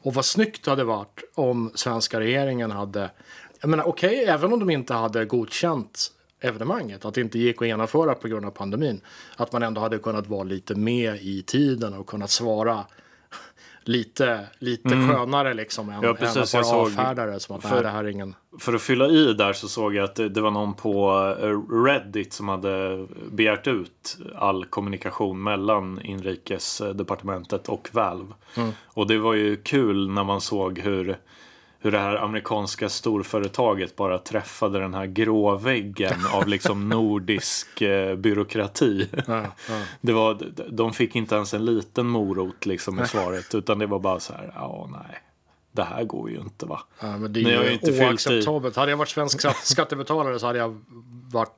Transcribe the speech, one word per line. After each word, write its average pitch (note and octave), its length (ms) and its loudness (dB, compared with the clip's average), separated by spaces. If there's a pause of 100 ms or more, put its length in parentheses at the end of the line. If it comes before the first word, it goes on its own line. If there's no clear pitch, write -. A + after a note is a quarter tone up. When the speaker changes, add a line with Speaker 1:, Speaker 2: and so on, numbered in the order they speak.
Speaker 1:
Och C3 120 -2
vad C3 100 2
snyggt G#3+ 400 0
det D3+ 60 0
hade C3+ 140 2
varit G#2+ 380 -4 (120)
om A#2+ 400 0
svenska A#2 460 -2
regeringen B2 500 0
hade, G2+ 400 -4 (500)
jag D3+ 100 0
menar, D#3 140 2
okej, G#3+ 400 2
även F3 280 2
om A#3+ 60 4
de G3 120 2
inte C3+ 240 0
hade A2+ 300 0
godkänt B2 880 -2 (280)
evenemanget, A#2 640 -4
att G#2+ 100 -6
det B2+ 60 2
inte A#2 180 -2
gick A#2+ 240 2
att A#2 60 2
genomföra A#2+ 460 2
på - 140 -6
grund G#2+ 180 -4
av G2+ 40 -6
pandemin, G#2 500 -2 (360)
att - 160 -4
man A#2+ 100 0
ändå A2 180 -2
hade A2 180 -2
kunnat G#2+ 280 -4
vara G2 180 -4
lite F#2+ 300 -6
med A2 480 0
i F#2+ 200 -6
tiden B2 520 0
och F#2+ 120 -12
kunnat G2+ 240 -6
svara A2 540 0 (1000)
lite, A#2 640 0 (120)
lite B2 360 -4
Speaker 2:
Mm. B2+ 140 6
Speaker 1:
skönare C3+ 460 2
liksom A2 340 -6
än, G#2 140 -6
Speaker 2:
Ja, A#2 80 4
Speaker 1:
än A2+ 60 2
Speaker 2:
precis, A#2 200 0
Speaker 1:
att B2 160 2
bara B2 60 4
Speaker 2:
jag A#2 80 4
såg A#2 140 6 (200)
Speaker 1:
avfärda B2+ 260 0
det G2 140 -6
som G2+ 160 -10
att, F#2+ 60 -12
Speaker 2:
för G#2 120 -4
Speaker 1:
"Nej, B2 80 6
det A2+ 60 -2
här G#2+ 160 -2
är G#2 40 -4
ingen" G2 260 -6 (240)
Speaker 2:
för - 160 -2
att A2 80 0
fylla C3 260 4
i D#3 240 8
där G2+ 200 4
så G2 160 -10
såg G#2+ 260 0
jag G2+ 100 2
att F#2+ 100 -4
det, A2 140 0
det G2+ 120 -2
var G#2+ 100 2
någon G#2 240 -2
på, G2+ 380 2 (280)
eh, G#2+ 440 2
Reddit G#2 480 0
som G#2 160 -6
hade F#2+ 580 -2 (240)
begärt G#2 360 2
ut A2+ 520 -4 (180)
all G2 280 0
kommunikation G2 800 -4
mellan G2+ 600 0
inrikesdepartementet F#2+ 1700 -6
och G2+ 240 -6
Valve. F#2+ 420 -2 (220)
Speaker 1:
Mm. A#2 140 -2 (160)
Speaker 2:
Och G#2 200 0
det A2 120 4
var A2+ 160 4
ju G#2 220 2
kul G2+ 540 2
när G2 140 0
man G2 160 0
såg F#2+ 380 -2
hur, F#2+ 380 -2 (640)
hur G#2 100 2
det G#2 60 4
här G2+ 180 0
amerikanska G#2 720 -2
storföretaget G2+ 1080 0
bara F#2 220 0
träffade G2 600 -2
den F#2+ 140 -4
här F#2+ 120 -4
gråväggen G2+ 1120 2 (140)
av G2+ 160 2
liksom G2+ 400 0
Speaker 1:
<laughs> - 0 -
Speaker 2:
nordisk, G#2+ 920 0
eh, G2 340 2
byråkrati. G2+ 920 2 (180)
Speaker 1:
Ja, A2+ 160 -2 (260)
ja. A2 140 -6 (180)
Speaker 2:
Det A#2+ 120 2
var, A2 220 4
de, - 360 -10
de A2+ 220 0
fick - 240 0
inte A2 180 0
ens G#2 200 0
en G#2+ 100 0
liten A#2 420 0
morot F#2+ 600 -2
liksom F#2+ 280 -2
i F#2+ 40 -2
Speaker 1:
Nej. A#2+ 100 0
Speaker 2:
svaret, F#2 460 -2
utan G#2 240 0
det G#2+ 80 0
var G2+ 120 -2
bara F#2 220 0
så - 120 -10
här, - 220 -14
"Ja, - 380 -10
nej. - 260 -16 (540)
Det G2+ 120 0
här - 200 -6
går A1 260 -6
ju - 100 -8
inte, - 260 -12
va?" D2+ 140 -8 (200)
Speaker 1:
Ja, G#2 180 -6
men G#2+ 140 -6
det A2+ 80 0
är A2 40 4
Speaker 2:
Ni A#2 120 6
har A#2+ 60 4
Speaker 1:
ju B2 60 4
Speaker 2:
ju B2 60 2
inte E3 120 -2
fyllt C3+ 140 4
i. C3 100 8
Speaker 1:
oacceptabelt. B2 640 0
Hade C#3+ 160 2
jag D3 60 2
varit D3 100 0
svensk C#3+ 320 -2
skatt-, C#3+ 160 2
<laughs> - 100 -8
skattebetalare C#3+ 720 0
så A2+ 80 -2
hade A#2+ 120 0
jag A2+ 220 -2 (520)
varit A2+ 260 0